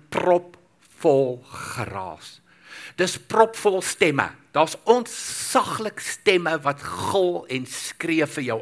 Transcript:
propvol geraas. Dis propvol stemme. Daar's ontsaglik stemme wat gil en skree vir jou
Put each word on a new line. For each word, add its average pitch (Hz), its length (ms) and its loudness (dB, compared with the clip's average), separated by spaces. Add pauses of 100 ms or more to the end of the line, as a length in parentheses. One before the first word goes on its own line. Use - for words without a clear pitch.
(140)
propvol 143 1300 2 (100)
geraas. - 880 -10 (640)
Dis 180 180 0
propvol - 640 2
stemme. 143 480 0 (240)
Daar's 156 320 2
ontsaglik - 1160 0
stemme 175 580 2
wat 139 240 -2
gil 175 640 0
en 127 160 -4
skree 160 640 -2
vir 143 220 -6
jou 113 100 -2